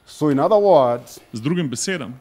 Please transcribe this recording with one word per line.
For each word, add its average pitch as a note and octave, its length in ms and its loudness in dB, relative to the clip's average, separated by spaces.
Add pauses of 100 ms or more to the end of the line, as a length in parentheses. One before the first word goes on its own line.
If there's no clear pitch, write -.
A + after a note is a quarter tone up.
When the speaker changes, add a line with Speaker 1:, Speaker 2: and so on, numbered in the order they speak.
Speaker 1:
So D3+ 240 -4
in C3+ 100 0
other G3 180 2
words, C3+ 640 2 (120)
Speaker 2:
Z A2+ 100 -10
drugim E3 280 -2
besedam, B2+ 500 -8